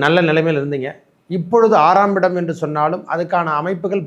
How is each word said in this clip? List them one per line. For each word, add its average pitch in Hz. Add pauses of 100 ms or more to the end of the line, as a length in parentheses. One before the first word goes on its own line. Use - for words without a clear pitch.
நல்ல 160 (100)
நிலைமையில் 160
இருந்தீங்க, 139 (480)
இப்பொழுது 220 (140)
ஆறாம் 196
இடம் 185
என்று 170
சொன்னாலும் 151
அதுக்கான 165
அமைப்புகள், 185